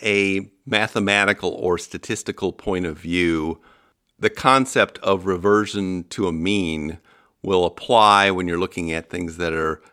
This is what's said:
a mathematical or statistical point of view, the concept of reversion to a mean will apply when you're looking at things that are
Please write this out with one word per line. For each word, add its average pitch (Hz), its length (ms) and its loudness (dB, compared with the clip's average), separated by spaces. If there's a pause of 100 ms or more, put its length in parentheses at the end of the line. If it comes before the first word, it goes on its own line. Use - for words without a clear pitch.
a 98 480 0 (160)
mathematical 101 840 0
or 90 280 -2
statistical - 760 -6
point 92 340 -4
of 78 120 -6
view, 85 640 0 (580)
the 107 120 0
concept 131 680 2
of 95 280 0
reversion 98 840 0
to 98 160 -4
a 87 60 -2
mean 82 680 -2 (440)
will 92 220 2
apply 101 680 4
when 90 160 -2
you're 85 100 -2
looking 87 320 -4
at 80 200 -6
things 85 260 -8
that 85 160 -2
are 80 280 -2 (120)